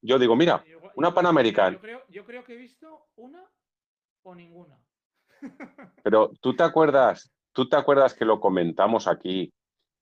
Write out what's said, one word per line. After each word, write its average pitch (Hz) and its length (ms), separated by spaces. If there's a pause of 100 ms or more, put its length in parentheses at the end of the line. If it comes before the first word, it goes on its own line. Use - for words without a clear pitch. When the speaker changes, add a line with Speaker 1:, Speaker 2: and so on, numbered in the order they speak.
Speaker 1:
yo 123 160
digo, 117 160
mira, 151 300
Speaker 2:
Yo - 120
igual, - 200
Speaker 1:
una 160 120
Speaker 2:
yo 175 60
Speaker 1:
Pan 175 100
Speaker 2:
igual, 170 100
mira, 143 60
Speaker 1:
American. 104 340
Speaker 2:
yo - 60
creo, 233 280
yo 190 160
creo 247 200
que 240 100
he - 20
visto 311 500 (100)
una 277 260 (800)
o 185 100
ninguna. 170 440 (600)
<laughs> - 640
Speaker 1:
Pero, 107 380
¿tú 127 140
te 170 100
acuerdas, 139 680 (200)
tú 127 160
te 156 80
acuerdas 139 380
que 117 100
lo 110 160
comentamos 95 680
aquí, 92 480 (480)